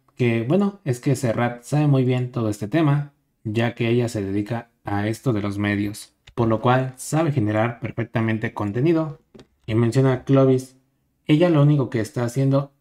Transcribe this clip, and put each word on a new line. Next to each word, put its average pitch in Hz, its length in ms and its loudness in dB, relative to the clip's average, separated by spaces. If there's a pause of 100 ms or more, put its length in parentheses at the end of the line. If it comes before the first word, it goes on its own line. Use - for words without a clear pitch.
(160)
que, 117 280 0
bueno, 196 400 0
es 127 160 -4
que 139 160 0
Serrat 120 480 -2
sabe 147 240 0
muy 135 160 4
bien 123 280 -2
todo 113 180 -2
este 104 180 -6
tema, 147 460 0 (300)
ya 113 300 -2
que 120 160 -4
ella 120 200 0
se 107 120 -6
dedica 104 480 -6 (140)
a 104 240 -2
esto 110 260 -4
de 101 80 -2
los 101 160 -6
medios, 104 560 -4 (220)
por 117 120 2
lo 110 140 2
cual 131 360 0
sabe 156 340 -2
generar 107 480 0
perfectamente 113 760 -4
contenido. 143 680 -2 (460)
Y 110 100 -6
menciona 123 380 2
a 127 120 -6
Clovis, 135 500 2 (500)
"Ella 160 240 4
lo 151 140 4
único 147 260 4
que 117 120 -2
está 120 240 -4
haciendo 135 560 0